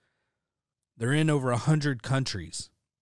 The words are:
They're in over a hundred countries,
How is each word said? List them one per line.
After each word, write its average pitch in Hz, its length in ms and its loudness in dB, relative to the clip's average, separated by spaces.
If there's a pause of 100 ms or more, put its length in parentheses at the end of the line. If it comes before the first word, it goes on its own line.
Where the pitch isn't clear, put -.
(960)
They're 117 160 0
in 156 160 4
over 131 220 2
a 117 60 2
hundred 147 460 0
countries, 117 680 -4 (320)